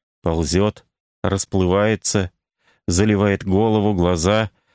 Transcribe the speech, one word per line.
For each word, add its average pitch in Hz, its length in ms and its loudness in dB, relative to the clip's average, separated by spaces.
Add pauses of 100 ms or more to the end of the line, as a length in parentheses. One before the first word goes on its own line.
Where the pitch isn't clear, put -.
(220)
ползет, 85 640 -2 (380)
расплывается, 98 1080 -2 (560)
заливает 101 560 0
голову, 107 500 0
глаза. 90 580 0 (240)